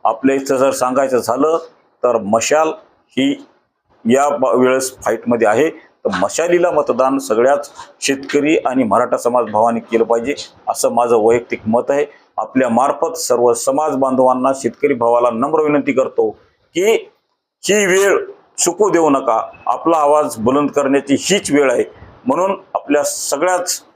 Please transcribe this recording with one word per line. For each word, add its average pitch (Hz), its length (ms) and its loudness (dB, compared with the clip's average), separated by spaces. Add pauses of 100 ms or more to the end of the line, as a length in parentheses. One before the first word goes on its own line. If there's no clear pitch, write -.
आपल्या 131 320 0
इथं 135 220 -2
जर 131 140 2
सांगायचं 127 460 0
झालं 135 400 0 (460)
तर 120 140 2
मशाल 113 540 0 (360)
ही 139 380 -2 (600)
या 139 240 4
ब-, 127 260 0
वेळेस 131 460 0
फाईटमध्ये 117 460 -2
आहे, 127 220 2
तर - 400 -10 (120)
मशालीला 175 500 0
मतदान 135 460 0
सगळ्याच 135 540 0 (300)
शेतकरी 143 560 -2
आणि 131 260 -2
मराठा 113 340 0
समाज 120 280 0
भावांनी 113 340 0
केलं 113 240 0
पाहिजे, 117 320 -2 (340)
असं 123 200 -2
माझं 120 280 2
वैयक्तिक 113 500 0
मत 120 220 0
आहे. 143 380 -4 (100)
आपल्या 123 320 -2
मार्फत 139 480 0
सर्व 120 360 2
समाज 139 420 -2
बांधवांना, 127 600 0
शेतकरी 135 380 -2
भावाला 120 360 2
नम्र 147 340 -2
विनंती 143 300 0
करतो 117 360 0 (460)
की 202 340 0 (540)
ही 202 220 2
वेळ 185 400 2 (320)
चुकू 185 320 2
देऊ 160 200 4
नका, 120 420 0 (140)
आपला 160 320 0
आवाज 147 400 2
बुलंद 131 340 0
करण्याची 139 480 0
हीच - 320 -2
वेळ 143 200 4
आहे. 120 120 0 (420)
म्हणून 175 360 0 (140)
आपल्या 143 280 0
सगळ्याच 175 800 -4 (120)